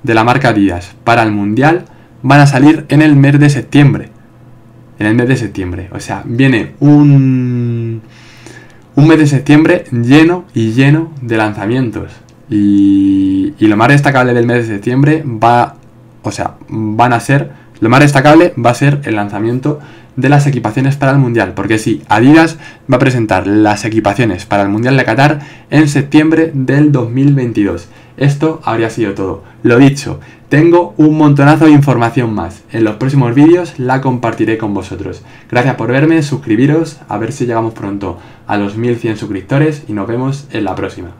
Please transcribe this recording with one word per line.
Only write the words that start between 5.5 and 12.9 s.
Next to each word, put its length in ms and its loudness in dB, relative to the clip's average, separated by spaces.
o 80 -10
sea, 240 -10
viene 560 0
un, 1200 2
un 120 4
mes 120 6
de 80 2
septiembre 600 2
lleno 540 2
y 200 -2
lleno 480 0
de 160 -4
lanzamientos. 760 -4
Y, 1080 2